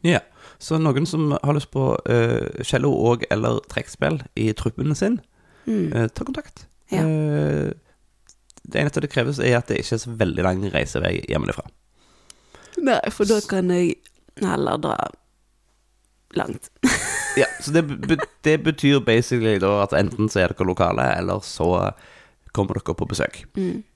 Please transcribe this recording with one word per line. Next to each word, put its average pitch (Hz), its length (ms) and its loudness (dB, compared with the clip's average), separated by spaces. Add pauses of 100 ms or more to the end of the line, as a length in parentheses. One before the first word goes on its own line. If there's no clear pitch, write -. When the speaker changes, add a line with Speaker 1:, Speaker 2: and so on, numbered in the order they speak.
Speaker 1:
Ja, 170 160 4 (380)
så 160 220 -4
noen 151 260 2
som 156 260 0
har 143 220 0
lyst 147 160 -2
på, 135 200 0 (180)
eh, 117 560 0
cello 135 280 0
og 117 380 2
eller 113 380 0
trekkspill - 540 -4 (140)
i 113 160 0
truppen 127 440 -2
sin, 220 240 0 (460)
Speaker 2:
Mm. 190 260 -2
Speaker 1:
eh, 113 160 0
ta - 160 -8
kontakt. - 420 -10 (240)
Speaker 2:
Ja. - 140 0
Speaker 1:
Eh, 151 680 0 (960)
det - 120 -2
eneste 147 200 0
det 147 100 -4
kreves 139 280 -2
er 123 200 4
at 123 100 -4
det 117 100 0
ikke - 160 -4
er 113 40 -2
så 117 180 -10
veldig 98 260 0
lang 92 200 0
reisevei 87 640 -2
hjemmefra. - 400 -4 (1120)
Speaker 2:
Nei, 285 220 2 (100)
for 208 140 0
da 208 160 2
kan 185 300 -2
jeg 180 260 2 (440)
heller - 380 0
dra 151 180 -2 (1400)
langt. - 340 -6 (120)
<laughs> - 260 2 (280)
Speaker 1:
Ja, 135 100 4 (140)
så 143 100 -8
det 160 160 4
be-, 143 300 -2 (260)
det 156 220 4
betyr 143 420 4
basically 117 540 4
da 101 240 4
at - 80 -2
enten 101 360 2
så 101 140 0
er 87 80 2
dere - 160 -2
lokale, 87 380 2 (120)
eller 92 220 -2
så 90 540 0 (600)
kommer - 220 -2
dere - 240 -4
på - 80 -2
besøk. - 380 -4 (100)
Speaker 2:
Mm. 190 300 -4 (120)